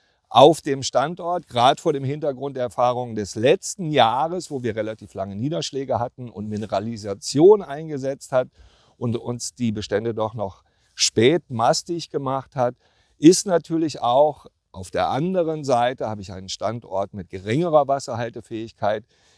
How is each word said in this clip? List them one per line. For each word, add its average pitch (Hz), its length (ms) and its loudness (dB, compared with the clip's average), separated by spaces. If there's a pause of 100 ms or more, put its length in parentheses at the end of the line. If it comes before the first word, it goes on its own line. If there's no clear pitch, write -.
(300)
auf 143 320 8
dem 139 200 -4
Standort, 170 640 -4
gerade 123 320 2
vor 160 140 0
dem 139 120 -6
Hintergrund 143 500 -6
der 127 80 -4
Erfahrungen 123 520 -2
des 107 200 -6
letzten 156 560 0
Jahres, 147 580 0
wo 131 140 -8
wir 110 120 -4
relativ 110 380 -8
lange 98 220 -8
Niederschläge 135 640 -4
hatten 123 300 -8
und 104 180 -10
Mineralisation 107 1120 2
eingesetzt 143 720 -8
hat 127 160 0 (500)
und 117 200 -2
uns 120 360 -8
die 117 200 -2
Bestände 107 420 -4
doch 110 180 -4
noch 101 300 -8 (320)
spät 139 540 4
mastig 147 600 -2
gemacht 135 460 -6
hat, 123 200 0 (440)
ist 170 260 8
natürlich 165 560 -2
auch 139 460 2 (240)
auf 92 180 -14
der 87 200 -2
anderen 156 540 -2
Seite, 127 460 0
habe 104 120 -8
ich 95 100 -14
einen 95 180 -12
Standort 101 640 -6
mit 95 160 -12
geringerer 139 580 2
Wasserhaltefähigkeit, 113 1160 -6 (340)